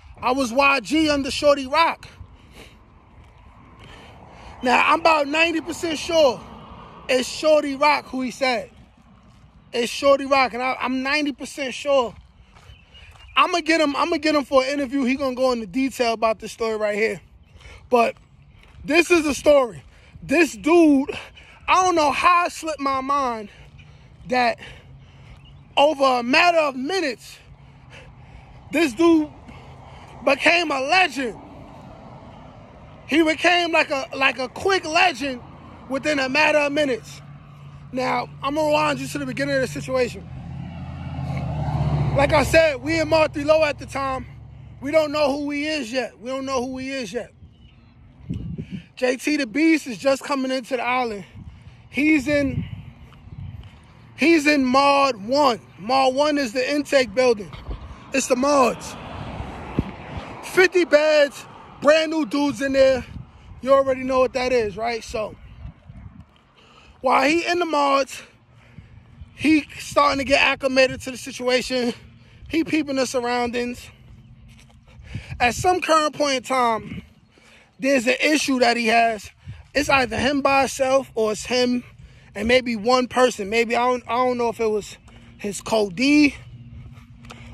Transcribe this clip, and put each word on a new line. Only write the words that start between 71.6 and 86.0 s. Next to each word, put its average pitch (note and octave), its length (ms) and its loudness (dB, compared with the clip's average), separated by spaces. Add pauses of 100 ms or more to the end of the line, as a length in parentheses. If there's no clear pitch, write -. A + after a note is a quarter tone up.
He D#4+ 160 0
peeping C#4+ 340 -2
the B3+ 100 0
surroundings. A#3+ 800 -4 (1500)
At A#3+ 160 0
some F4+ 260 0
current D4+ 340 2
point C#4 200 0
in B3 80 -4
time, A#3 580 -2 (800)
there's C4 260 0
an B3+ 160 2
issue C#4+ 380 0
that A#3+ 180 4
he A#3 100 -2
has. A3+ 440 0 (420)
It's C#4+ 160 -2
either B3+ 280 2
him C4+ 240 0
by C#4 200 4
himself C4 540 0
or A3 160 0
it's - 160 -8
him B3 360 0 (520)
and G#3 120 -6
maybe B3 280 2
one B3 320 2
person, A#3 420 2
maybe, A#3 260 0
I A#3+ 100 2
don't, B3 220 0
I A3+ 80 -2
don't B3+ 220 0
know A#3+ 120 0
if G#3+ 100 -6
it A3+ 100 0
was G#3 280 -6 (400)
his - 240 -8
co-D B3+ 760 2 (1200)